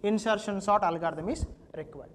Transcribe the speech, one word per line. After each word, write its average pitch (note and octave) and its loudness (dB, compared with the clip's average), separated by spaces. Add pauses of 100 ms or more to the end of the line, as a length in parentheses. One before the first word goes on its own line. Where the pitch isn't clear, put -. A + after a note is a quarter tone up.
insertion G#3 0
sort G#3 4
algorithm E3 0
is D#4 -2 (320)
required. D3 -12